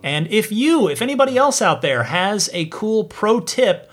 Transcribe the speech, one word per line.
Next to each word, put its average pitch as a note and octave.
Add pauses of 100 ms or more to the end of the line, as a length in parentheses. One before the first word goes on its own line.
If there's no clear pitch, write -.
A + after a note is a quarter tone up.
And D3+
if G#3+
you, C4
if C#3+
anybody C4
else C4+
out E3
there C3
has F#3
a E3+
cool G#3+
pro A3
tip, -